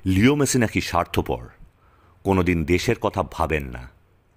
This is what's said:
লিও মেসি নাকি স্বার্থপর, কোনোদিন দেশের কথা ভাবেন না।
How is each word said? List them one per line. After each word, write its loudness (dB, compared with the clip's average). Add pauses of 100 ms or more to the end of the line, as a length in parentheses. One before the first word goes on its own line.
লিও 4
মেসি 2
নাকি 0
স্বার্থপর, -4 (760)
কোনোদিন 0
দেশের 0
কথা -2
ভাবেন -4
না। -14 (480)